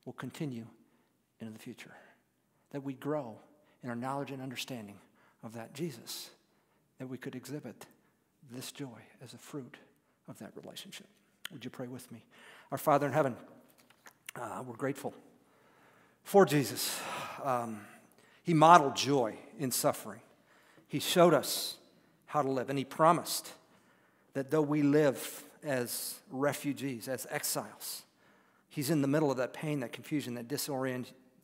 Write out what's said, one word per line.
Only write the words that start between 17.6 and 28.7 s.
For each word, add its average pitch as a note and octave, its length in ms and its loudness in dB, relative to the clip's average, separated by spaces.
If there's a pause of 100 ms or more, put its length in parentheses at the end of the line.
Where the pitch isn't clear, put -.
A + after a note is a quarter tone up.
he F3 100 0
modeled D3+ 420 10
joy A#2 400 2 (240)
in C3+ 120 -2
suffering. - 500 -2 (680)
He D3+ 120 -4
showed F3 340 8
us - 420 0 (520)
how D3+ 160 0
to C3 60 0
live, B2+ 200 -2
and C#3 100 -2
he B2+ 60 -4
promised - 680 2 (840)
that C3+ 160 -4
though D#3 100 4
we D3 220 2
live C#3+ 600 4 (220)
as B2+ 500 -4 (160)
refugees, C3 800 -2
as B2+ 200 -6
exiles, - 720 -6 (680)
he's C#3 200 -4